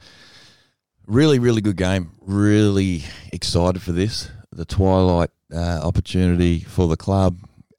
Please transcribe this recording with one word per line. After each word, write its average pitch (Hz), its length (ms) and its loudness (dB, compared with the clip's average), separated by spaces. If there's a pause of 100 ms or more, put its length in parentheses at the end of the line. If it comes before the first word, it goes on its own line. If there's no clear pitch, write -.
(1080)
really, 139 320 4
really 120 240 2
good 101 140 0
game. 92 340 -2 (100)
Really 98 840 2 (280)
excited 87 480 0
for 90 120 -6
this. 95 360 -4 (240)
The 82 120 -12
twilight, 92 680 2 (240)
uh, 85 280 -4
opportunity 87 760 0
for 87 280 -2
the 80 80 0
club. 95 420 0 (400)